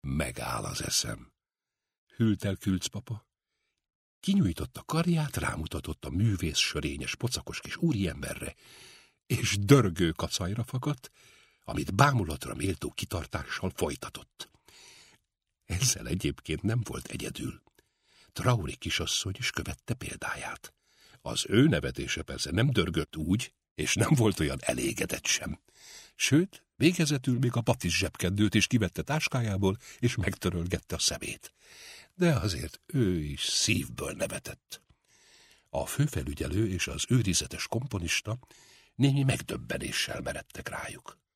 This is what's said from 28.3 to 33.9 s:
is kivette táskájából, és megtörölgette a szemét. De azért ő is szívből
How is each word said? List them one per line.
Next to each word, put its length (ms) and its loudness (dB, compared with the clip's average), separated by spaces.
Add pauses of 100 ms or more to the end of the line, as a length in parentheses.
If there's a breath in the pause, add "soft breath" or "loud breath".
is 120 6
kivette 360 2
táskájából, 760 0 (220 loud breath)
és 160 2
megtörölgette 800 -2
a 40 -6
szemét. 560 -4 (600 loud breath)
De 200 4
azért 520 -2
ő 340 2
is 240 -4
szívből 680 0